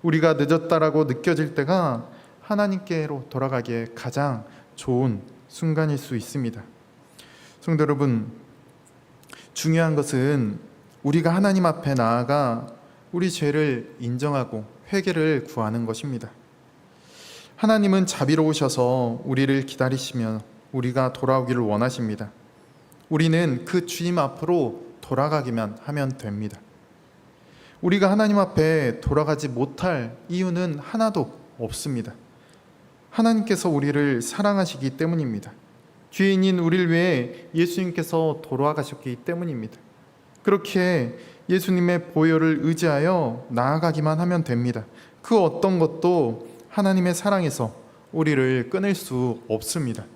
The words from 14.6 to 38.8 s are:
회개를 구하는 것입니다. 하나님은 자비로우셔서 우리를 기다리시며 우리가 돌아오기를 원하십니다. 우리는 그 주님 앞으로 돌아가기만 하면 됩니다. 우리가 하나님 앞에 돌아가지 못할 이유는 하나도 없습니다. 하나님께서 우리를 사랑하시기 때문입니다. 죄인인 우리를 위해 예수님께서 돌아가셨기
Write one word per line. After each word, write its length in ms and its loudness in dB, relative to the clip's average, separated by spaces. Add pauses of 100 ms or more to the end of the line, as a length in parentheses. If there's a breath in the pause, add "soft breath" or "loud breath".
회개를 520 0
구하는 400 -4
것입니다. 460 -8 (1300 loud breath)
하나님은 500 4
자비로우셔서 1160 2
우리를 420 2
기다리시며 720 -4 (320)
우리가 400 -2
돌아오기를 480 0
원하십니다. 680 -2 (800)
우리는 560 2
그 220 -2
주님 320 -4
앞으로 680 -2 (160)
돌아가기만 840 -2
하면 360 -4
됩니다. 400 -8 (1200 loud breath)
우리가 280 4
하나님 280 4
앞에 640 2
돌아가지 480 0
못할 680 -4 (120)
이유는 500 -2
하나도 580 -2 (220)
없습니다. 560 -6 (960 soft breath)
하나님께서 580 2
우리를 540 2
사랑하시기 680 -2
때문입니다. 640 -4 (600)
죄인인 480 4
우리를 300 2
위해 640 0
예수님께서 880 0
돌아가셨기 760 -2